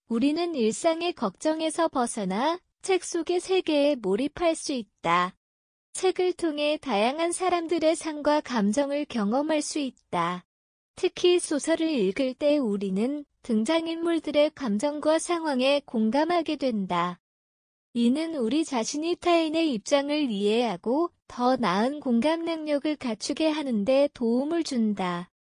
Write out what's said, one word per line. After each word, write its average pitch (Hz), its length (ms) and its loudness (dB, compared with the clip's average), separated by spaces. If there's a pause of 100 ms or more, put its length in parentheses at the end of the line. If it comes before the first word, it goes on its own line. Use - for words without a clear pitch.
우리는 302 460 0
일상의 320 580 0
걱정에서 320 760 -2
벗어나 240 720 -2 (220)
책 381 240 0
속의 349 360 -2
세계에 302 560 2
몰입할 254 580 0
수 - 180 -6
있다. 180 640 -2 (560)
책을 359 400 0
통해 302 480 -2
다양한 269 520 0
사람들의 339 640 2
삶과 302 440 0
감정을 277 640 0
경험할 269 560 0
수 - 180 -4
있다. 180 680 -4 (520)
특히 359 400 2
소설을 320 520 0
읽을 254 420 0
때 294 240 2
우리는 214 720 -2 (160)
등장인물들의 320 1120 0
감정과 294 640 0
상황에 285 640 0
공감하게 302 720 0
된다. 185 640 -2 (720)
이는 277 440 2
우리 269 280 0
자신이 294 520 -4
타인의 330 580 2
입장을 285 560 0
이해하고 220 800 0 (180)
더 254 280 0
나은 240 440 0
공감 285 440 2
능력을 302 520 -2
갖추게 277 520 -2
하는 277 360 -2
데 269 300 4
도움을 277 500 0
준다. 196 640 -2 (240)